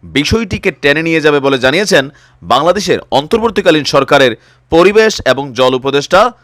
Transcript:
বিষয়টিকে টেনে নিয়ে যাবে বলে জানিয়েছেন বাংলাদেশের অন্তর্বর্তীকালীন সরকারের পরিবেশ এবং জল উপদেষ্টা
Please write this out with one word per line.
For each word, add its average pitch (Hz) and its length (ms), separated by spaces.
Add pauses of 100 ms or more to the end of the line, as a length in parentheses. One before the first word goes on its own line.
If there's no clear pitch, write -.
বিষয়টিকে 190 680
টেনে 147 320
নিয়ে 165 180
যাবে 147 200
বলে 135 180
জানিয়েছেন 147 520 (320)
বাংলাদেশের 160 560 (120)
অন্তর্বর্তীকালীন 180 760
সরকারের 139 520 (340)
পরিবেশ 208 560
এবং 131 260
জল 127 220
উপদেষ্টা 143 580 (120)